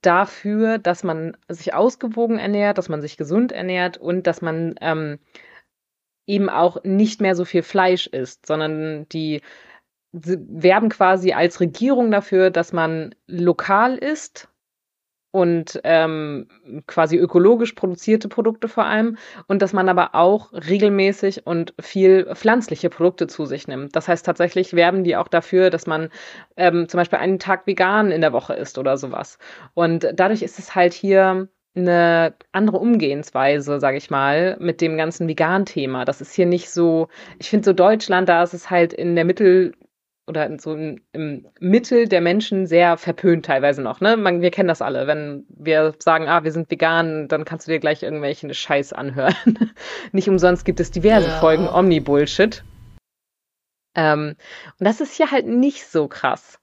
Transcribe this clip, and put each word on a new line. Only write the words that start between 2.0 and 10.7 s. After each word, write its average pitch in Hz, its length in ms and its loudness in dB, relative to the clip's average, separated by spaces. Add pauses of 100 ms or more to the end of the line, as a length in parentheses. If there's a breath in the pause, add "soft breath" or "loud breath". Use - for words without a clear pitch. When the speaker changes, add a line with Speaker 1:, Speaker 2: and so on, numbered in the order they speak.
Speaker 1:
ernährt, 202 400 -2
dass 180 120 -6
man 151 120 -6
sich 147 160 -14
gesund 190 340 -2
ernährt 180 460 -6
und 180 300 -4
dass 170 140 -2
man, 165 400 -6
ähm, 156 360 -4 (1080 soft breath)
eben 202 220 0
auch 170 340 0
nicht 208 380 0
mehr 190 140 2
so 175 80 -4
viel 170 200 -2
Fleisch 185 440 0
isst, - 380 -10
sondern 156 640 -6
die 156 320 -6 (720 loud breath)
s-, 170 240 -6 (100)
werben 185 420 2